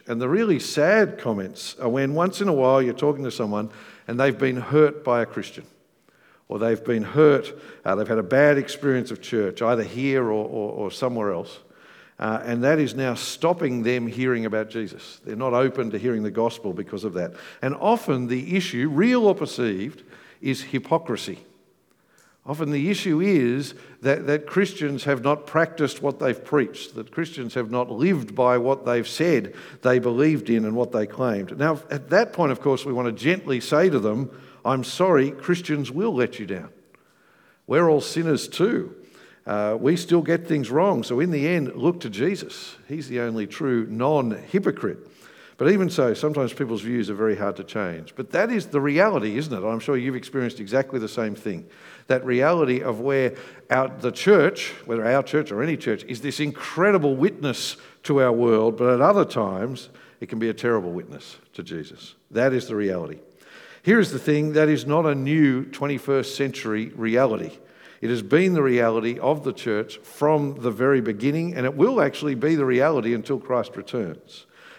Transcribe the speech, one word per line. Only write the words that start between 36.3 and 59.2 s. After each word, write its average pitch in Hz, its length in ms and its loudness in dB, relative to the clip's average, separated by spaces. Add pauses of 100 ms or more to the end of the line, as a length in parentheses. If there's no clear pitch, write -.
you 107 80 -10
down. 90 240 -8 (960)
We're 165 240 4
all 151 100 4
sinners 156 480 -2
too. - 480 -2 (520)
Uh, 104 340 -2
we 151 140 4
still 170 260 2
get 165 260 -2
things 143 220 -2
wrong. 156 320 2
So 120 180 -2
in 175 120 0
the 147 160 0
end, 170 260 0
look 175 280 0
to 113 100 -8
Jesus. - 640 -4 (120)
He's 143 200 -8
the 123 140 -4
only 113 260 -4
true 120 420 0
non-hypocrite." 117 1080 0 (580)
But 143 140 4
even 190 180 4
so, 127 240 2
sometimes 147 380 0
people's 113 300 -4
views 113 280 -2
are 104 60 -4
very 107 220 0
hard 101 180 -4
to 98 80 -12
change. 87 500 -8
But 127 180 -10
that 208 200 0
is 220 160 -2
the 143 140 0
reality, 143 560 2
isn't 151 160 -6
it? 98 120 -6
I'm 110 140 -2
sure 143 160 -2
you've 127 180 -2
experienced 123 460 -6
exactly 131 400 -2
the 110 80 -6
same 110 260 -4
thing. 95 320 -8 (420)
That 127 180 0
reality 131 560 2
of 113 180 -4
where 131 360 0 (340)
our, 131 180 2
the 127 240 -4
church, 185 640 4 (120)
whether 113 200 -2
our 131 180 4
church 147 300 -2
or 107 100 -2
any 156 140 -2
church, 107 320 -4
is 123 100 -8
this 135 220 -6
incredible 151 720 2
witness 139 640 -2 (260)
to 139 180 4
our 123 120 6
world, 113 420 4
but 123 200 4
at 123 40 2
other 185 240 6